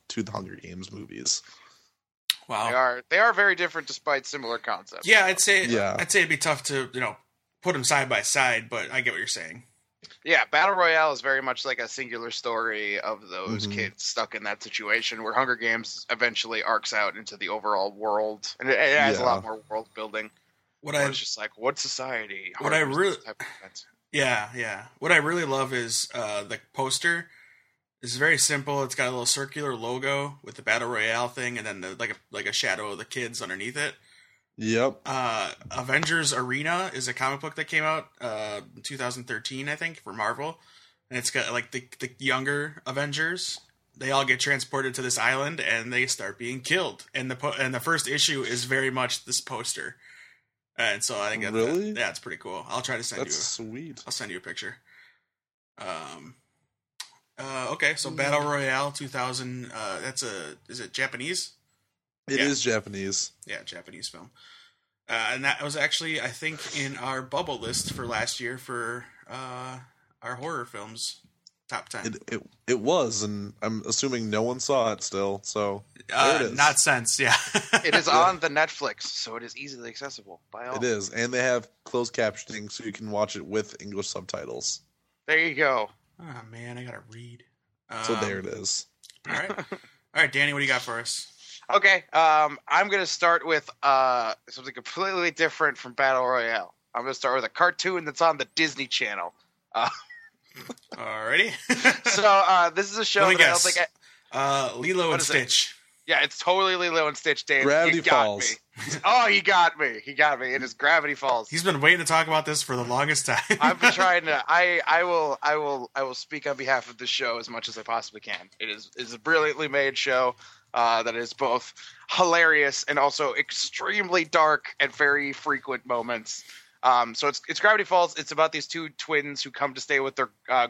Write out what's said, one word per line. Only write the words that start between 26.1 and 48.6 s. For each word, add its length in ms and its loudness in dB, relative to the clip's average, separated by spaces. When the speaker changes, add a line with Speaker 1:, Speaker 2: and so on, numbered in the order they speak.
Speaker 2:
uh, 300 -4
the 160 -8
poster 540 -2
is 160 -6
very 200 4
simple. 460 0
It's 120 -6
got 120 0
a 40 -4
little 140 -4
circular 500 -2
logo 680 -4
with 120 -16
the 60 -18
Battle 280 0
Royale 380 0
thing, 300 -6
and 100 -8
then 140 -8
the, 180 -10
like 120 -4
a, 40 -8
like 140 -6
a 80 -4
shadow 380 -2
of 60 -10
the 80 -12
kids 360 -8
underneath 360 -8
it. 180 -4
Speaker 1:
Yep. 440 0
Speaker 2:
Uh, 460 -2
Avengers 640 0
Arena 600 -2
is 140 -6
a 60 -4
comic 260 -2
book 160 -10
that 140 -6
came 140 0
out, 260 -2
uh, 400 -6
in 60 -20
two 160 -10
thousand 260 -6
thirteen, 460 -8
I 80 -4
think, 240 -8
for 100 -14
Marvel, 480 -4
and 80 -6
it's 140 -4
got, 220 -2
like, 180 -4
the, 160 -10
the 200 -8
younger 640 -2
Avengers. 760 -4
They 160 -4
all 140 4
get 160 2
transported 540 0
to 60 -6
this 160 -2
island, 440 0
and 320 0
they 140 2
start 300 -4
being 220 -8
killed. 540 -2
And 180 -4
the 60 -8
po-, 200 -4
and 160 0
the 60 -2
first 280 0
issue 340 0
is 240 -4